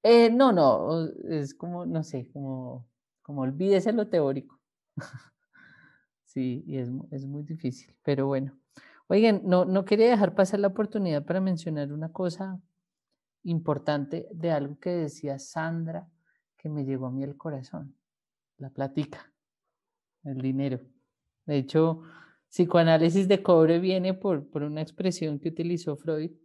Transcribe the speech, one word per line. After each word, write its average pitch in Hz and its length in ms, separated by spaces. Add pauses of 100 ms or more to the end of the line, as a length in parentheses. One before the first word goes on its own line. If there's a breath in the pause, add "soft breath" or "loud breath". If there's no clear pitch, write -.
eh, 233 260
no, 247 220
no, 156 560 (220)
es 147 260
como, 175 300
no 165 180
sé, 127 280
como, 131 560 (340)
como 143 200
olvídese 185 520
lo 208 160
teórico. 135 500 (380)
<laughs> - 360 (920 soft breath)
Sí, 127 420
y 143 100
es 123 140
mu-, - 180
es 139 160
muy 143 180
difícil, 147 600
pero 139 240
bueno. 135 280 (520 soft breath)
Oigan, 208 380
no, 180 200
no 185 180
quería 220 280
dejar 202 240
pasar 196 240
la 202 80
oportunidad 190 580
para 185 160
mencionar 160 500
una 160 200
cosa 185 500 (800)
importante 151 880
de 165 200
algo 143 260
que 180 140
decía 151 480
Sandra, 165 680 (480)
que - 140
me 147 160
llegó 131 220
a 123 40
mí 135 120
al 139 120
corazón, 139 600 (640)
la 135 120
plática, - 640 (920)
el 135 160
dinero. 131 420 (680)
De 147 100
hecho, 160 460 (460 loud breath)
psicoanálisis 170 800
de 190 140
cobre 165 380
viene 185 340
por, 185 380
por 147 100
una 147 220
expresión 160 560
que 165 100
utilizó 165 480
Freud 160 340 (140)